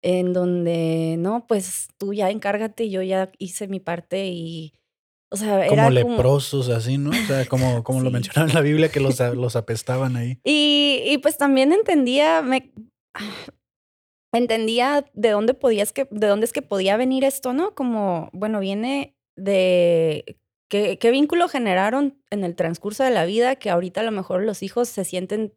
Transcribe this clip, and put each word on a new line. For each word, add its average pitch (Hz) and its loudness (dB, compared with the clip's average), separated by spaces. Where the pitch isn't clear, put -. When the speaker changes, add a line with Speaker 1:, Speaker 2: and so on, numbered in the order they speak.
Speaker 1:
En 180 0
donde, 170 -2
No, 208 -4
pues 190 -4
tú 202 -6
ya 202 0
encárgate, 214 -4
yo 185 -4
ya 190 -2
hice 196 -10
mi 190 -8
parte 180 -6
y 165 -10
O 202 -8
sea, 202 2
Speaker 2:
Como - 6
Speaker 1:
era - 8
como 117 8
Speaker 2:
leprosos, 127 2
así, 120 0
¿no? 143 -2
O 120 0
sea, 135 0
como, 127 0
Speaker 1:
<laughs> - -
Speaker 2:
como 131 -2
lo 127 0
Speaker 1:
Sí. 127 -2
Speaker 2:
mencionaba 143 0
en 135 2
la 165 4
Biblia, 151 4
que 151 -2
los 135 0
a-, 120 2
los 120 -2
apestaban 127 -2
ahí. 120 -4
Speaker 1:
Y, 294 2
y, 285 2
pues, 294 0
también 277 4
entendía, 311 2
me, 262 -4
<sighs> - -16
entendía 240 0
de 220 2
dónde 220 2
podías 214 0
que, 269 -4
de 208 0
dónde 208 2
es - -6
que 294 -4
podía 196 0
venir 254 0
esto, 262 -2
¿no? 359 -2
Como, 202 -2
bueno, 214 -4
viene 220 -4
de 180 2
qué, 202 0
qué 233 4
vínculo 302 2
generaron 240 0
en 202 -4
el 170 -4
transcurso 185 -4
de 262 2
la 220 2
vida 233 0
que 214 -6
ahorita 180 -2
a - -2
lo 226 -4
mejor 190 -4
los 208 -4
hijos 233 -4
se 190 -6
sienten 202 -6